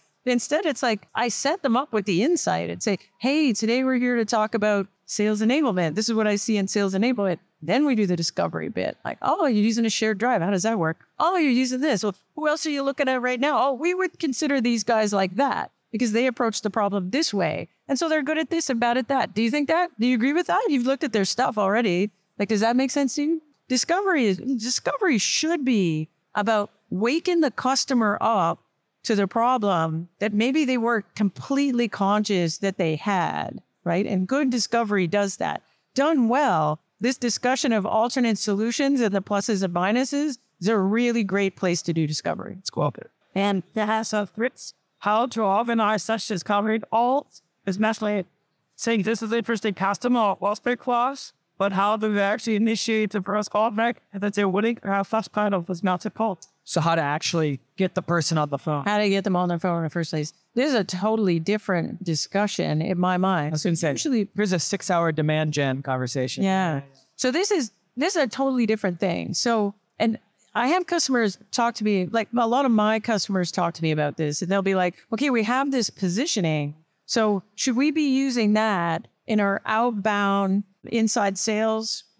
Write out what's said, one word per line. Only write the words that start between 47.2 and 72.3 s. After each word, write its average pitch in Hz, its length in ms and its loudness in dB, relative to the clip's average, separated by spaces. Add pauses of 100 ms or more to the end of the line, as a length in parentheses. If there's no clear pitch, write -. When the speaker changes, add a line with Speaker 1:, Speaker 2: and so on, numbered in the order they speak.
Speaker 3:
especially 208 580 -2 (500)
saying, 226 280 0
"This 214 180 -2
is 220 120 -4
interesting 220 400 -2
customer 202 460 0
or 202 160 2
prospect 233 480 -4
for 240 120 -2
us," 262 380 -4 (240)
but 196 160 0
how 202 240 2
do 214 160 -2
they 202 80 2
actually 214 340 0
initiate 220 560 0
the 208 100 -2
first 208 300 -4
contact 220 500 0 (100)
and 196 120 -6
that 202 100 -2
they're 202 160 2
willing 220 280 0
to - 100 -10
have 196 200 0
such 220 240 -2
kind 208 220 0
of 175 140 -2
this 180 160 -4
not 185 180 0
support? 214 460 -4 (200)
Speaker 2:
So - 140 0
how 165 140 2
to 165 60 2
actually 151 580 0 (180)
get 185 160 0
the 175 80 -2
person 160 380 0
on 147 100 0
the 143 80 -2
phone. 147 280 -4
Speaker 1:
How 208 120 0
to 208 100 2
get 196 160 2
them 190 120 2
on 180 140 2
the 170 100 -2
phone 175 180 0
in 165 60 -2
the 156 80 -2
first 170 180 -4
place. 156 240 -4 (220)
This 269 140 2
is 277 40 2
a 214 100 2
totally 196 560 0
different 175 640 -2
discussion 165 760 -2
in 160 160 0
my 180 200 2
mind. 180 320 0
Speaker 2:
I - 20 -4
was 151 120 -2
gonna 170 120 0
say, 160 160 0
Speaker 1:
Usually 214 440 -2
Speaker 2:
here's 202 160 0
a 185 60 2
six-hour 170 540 0
demand 156 420 0
gen 139 300 -2
conversation. 127 600 -4
Speaker 1:
Yeah. 185 380 0 (360)
So 254 120 0
this 349 220 0
is, 294 200 0 (240)
this 302 200 -2
is 311 80 2
a 254 40 0
totally 254 380 0
different 202 340 -2
thing. - 360 -2
So, 214 400 0 (240)
and 220 180 0 (380)
I 247 140 0
have 359 180 0
customers 240 500 0 (140)
talk 233 240 0
to - 80 -6
me, 196 240 0
like, 226 280 -2